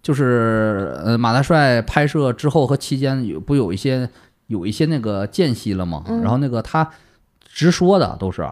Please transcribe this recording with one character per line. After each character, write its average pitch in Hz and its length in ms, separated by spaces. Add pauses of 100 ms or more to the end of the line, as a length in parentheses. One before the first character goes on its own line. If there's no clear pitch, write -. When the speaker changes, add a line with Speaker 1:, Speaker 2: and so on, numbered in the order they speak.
Speaker 1:
就 156 120
是， 110 880
呃， 117 140
马 117 140
大 135 100
帅 135 400
拍 147 240
摄 143 260
之 143 160
后 139 180
和 135 100
期 135 220
间 135 280
有， 80 140
不 143 160
有 101 160
一 98 40
些， 127 320 (380)
有 95 200
一 107 40
些 156 160
那 156 120
个 104 280
间 147 280
隙 104 180
了 92 120
吗？ 80 220
Speaker 2:
嗯。 110 140
Speaker 1:
然 107 100
后 120 80
那 139 100
个 120 140
他 156 260 (560)
直 - 260
说 185 280
的 123 220
都 95 100
是 80 220